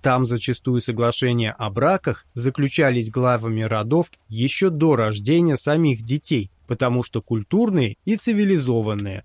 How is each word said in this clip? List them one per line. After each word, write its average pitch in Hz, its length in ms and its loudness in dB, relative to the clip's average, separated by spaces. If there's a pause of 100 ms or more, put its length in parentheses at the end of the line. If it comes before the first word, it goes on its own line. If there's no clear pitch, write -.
Там 131 240 2
зачастую 123 540 -2
соглашения 117 720 0
о 110 180 -6
браках 131 640 0
заключались 127 800 0
главами 117 520 0
родов 110 480 0 (180)
ещё 127 400 0
до 156 260 2
рождения 123 640 2
самих 147 460 0
детей, 120 480 -2 (160)
потому 123 360 0
что - 180 -6
культурные 151 840 0
и 214 100 0
цивилизованные. 120 1080 0